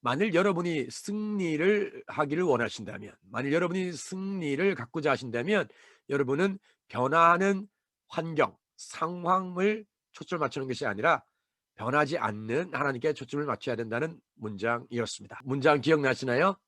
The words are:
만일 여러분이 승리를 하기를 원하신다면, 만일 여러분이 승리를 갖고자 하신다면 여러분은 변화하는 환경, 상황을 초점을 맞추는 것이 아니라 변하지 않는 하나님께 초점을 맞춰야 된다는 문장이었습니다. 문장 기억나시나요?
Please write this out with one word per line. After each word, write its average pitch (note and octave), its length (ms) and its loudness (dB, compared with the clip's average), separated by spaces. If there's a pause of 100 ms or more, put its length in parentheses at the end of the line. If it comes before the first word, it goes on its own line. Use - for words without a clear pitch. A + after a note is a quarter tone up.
만일 D#3+ 280 0
여러분이 F3 540 2
승리를 G3+ 1160 -2
하기를 D3+ 380 0
원하신다면, G#2+ 680 -2 (160)
만일 B2+ 240 -2
여러분이 F3 400 0
승리를 F#3 840 -4
갖고자 C#3+ 340 -2
하신다면 C3 560 0 (420)
여러분은 C#3+ 520 0 (260)
변화하는 E3+ 800 4 (400)
환경, D3+ 500 0 (200)
상황을 F3+ 1080 -2 (280)
초점을 E3 260 -8
맞추는 C3+ 300 -2
것이 B2+ 180 -4
아니라 A#2+ 380 0 (500)
변하지 C#3+ 440 0
않는 A2 540 -2
하나님께 C#3 420 0
초점을 D3 320 -6
맞춰야 B2 280 -4
된다는 A#2 460 -4 (160)
문장이었습니다. A2 1040 -6
문장 C#3 380 2
기억나시나요? C#3 760 2 (140)